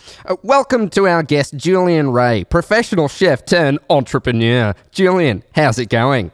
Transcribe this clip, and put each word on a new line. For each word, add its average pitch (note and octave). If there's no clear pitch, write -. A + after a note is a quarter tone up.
Uh, F#3
welcome B3
to G3
our E3+
guest, C#3+
Julian E3+
Ray, A#2+
professional F3
chef -
turned D#3
entrepreneur. A#2+
Julian, F3+
how's C#3+
it A#2
going? A#2+